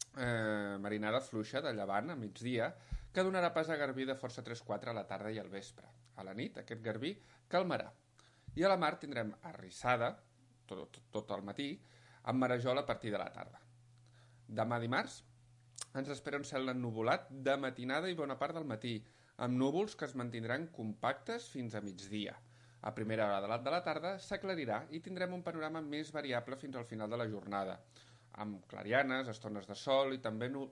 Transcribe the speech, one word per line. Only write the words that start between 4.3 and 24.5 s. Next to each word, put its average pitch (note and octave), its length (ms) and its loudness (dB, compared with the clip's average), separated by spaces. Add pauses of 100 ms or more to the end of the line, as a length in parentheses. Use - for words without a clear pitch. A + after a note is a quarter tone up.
tres A#2 180 -6
quatre A2+ 300 -2
a A2+ 60 0
la G2 120 -2
tarda G2+ 240 -2
i G#2+ 60 -4
al F#2 100 -8
vespre. - 400 -10 (280)
A F#2+ 60 -10
la F#2+ 100 -8
nit, C3 240 -6
aquest A2+ 240 -8
garbí A#2 320 -2 (360)
calmarà. E3+ 420 2 (640)
I D#3+ 80 2
a G3 60 8
la F#3+ 80 8
mar D#3 220 4
tindrem A#2+ 340 -4 (100)
arrissada B2 720 2 (520)
tot, - 260 -8
tot, - 200 -18
tot G#2 260 -2
el G2 80 -4
matí, C#3 260 -2 (520)
amb B2+ 160 2
marejol B2 380 4
a C3+ 80 2
partir A2 260 0
de G2 100 2
la F#2+ 120 -4
tarda. - 280 -12 (840)
Demà A2+ 320 2
dimarts B2+ 440 0 (720)
ens C3+ 160 -2
espera C#3+ 240 -4
un C#3+ 80 -4
cel C3 240 0
ennuvolat B2 600 2
de C3+ 280 4
matinada C3 520 0
i F3 80 -2
bona C#3 200 -2
part D#3 200 0
del D#3 120 -4
matí, A2+ 280 -2 (480)
amb B2+ 120 4
núvols D#3 400 4
que D#3 80 -4
es C3 140 -6
mantindran A#2+ 540 -2
compactes C3 800 -2
fins A#2+ 220 -4
a G#2 60 -2
migdia. G2 540 -4 (520)
A G#2+ 60 -2
primera A2 340 2
hora G2+ 140 4
de G2+ 80 -2
la, A#2 120 2
de C#3 120 0
la F3 120 2
tarda D#3+ 260 0 (100)
s'aclarirà E3 640 -2 (100)